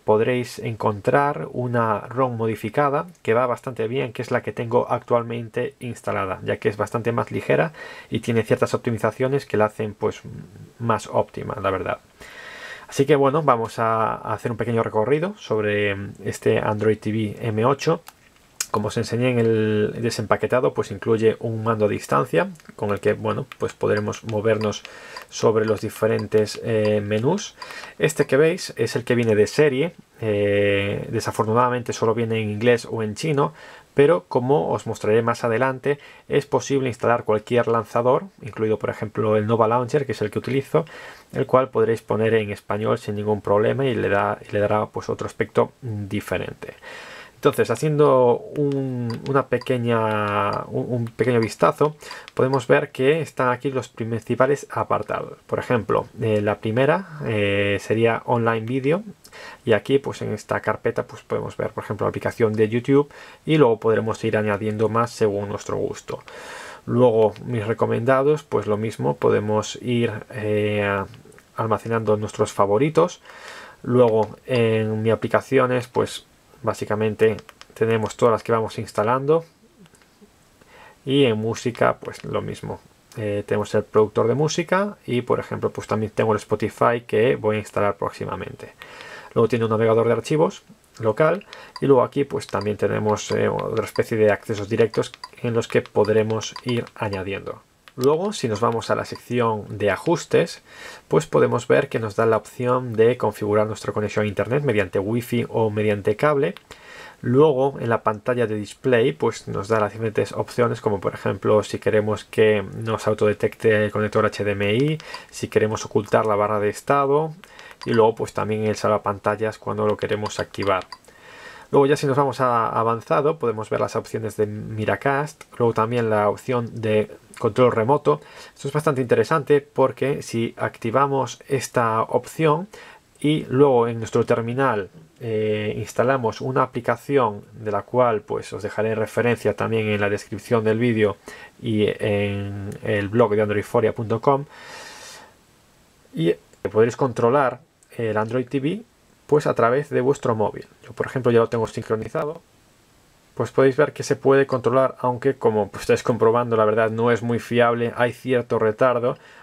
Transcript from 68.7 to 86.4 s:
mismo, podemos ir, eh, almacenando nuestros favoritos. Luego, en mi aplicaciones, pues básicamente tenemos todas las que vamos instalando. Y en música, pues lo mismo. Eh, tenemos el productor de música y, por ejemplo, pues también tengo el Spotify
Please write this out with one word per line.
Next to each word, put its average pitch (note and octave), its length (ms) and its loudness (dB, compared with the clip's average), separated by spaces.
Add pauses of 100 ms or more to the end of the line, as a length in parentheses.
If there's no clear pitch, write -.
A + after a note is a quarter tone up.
mismo, A2+ 400 -4
podemos G#2+ 640 0
ir, A#2 320 0 (200)
eh, G#2 720 0 (520)
almacenando A2 640 0
nuestros G#2 340 -4
favoritos. D3 680 2 (600)
Luego, A2+ 640 4
en A2 560 2
mi A2 80 0
aplicaciones, B2 800 2
pues - 400 -4 (360)
básicamente G#2+ 760 0 (340)
tenemos A2+ 460 0
todas A#2+ 140 4
las G#2+ 100 0
que - 100 -2
vamos A2 260 -2
instalando. C3+ 680 0 (1600)
Y C#3 180 4
en A2+ 140 4
música, A#2 600 0
pues - 240 -14
lo G#2 200 -4
mismo. G#2 400 -10 (340)
Eh, G#2 300 -4
tenemos G#2 280 -2
el G#2+ 80 2
productor G#2+ 460 2
de A#2+ 60 2
música F3 720 -2
y, B2 160 -2
por A#2 180 0
ejemplo, A2 300 -4
pues - 160 -10
también A2 280 -2
tengo A2 180 2
el G#2 40 4
Spotify A#2+ 720 0